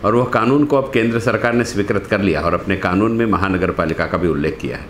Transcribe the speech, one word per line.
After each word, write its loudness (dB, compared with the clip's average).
और 2
वह 4
कानून 2
को 2
अब 0
केंद्र 2
सरकार 0
ने 2
स्वीकृत -2
कर 0
लिया 2
और 0
अपने -2
कानून 2
में 0
महानगर 0
पालिका -2
का -2
भी 0
उल्लेख -2
किया -6
है। -12